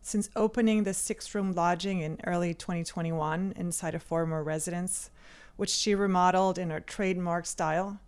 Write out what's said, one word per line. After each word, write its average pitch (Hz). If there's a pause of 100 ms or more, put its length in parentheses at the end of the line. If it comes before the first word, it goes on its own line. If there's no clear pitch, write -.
Since -
opening 220
the 196
six-room -
lodging 175
in 156
early 175
twenty 170
twenty-one 165
inside 170
a 170
former 160
residence, 175 (480)
which 202
she -
remodeled 185
in 175
her 156
trademark 180
style 185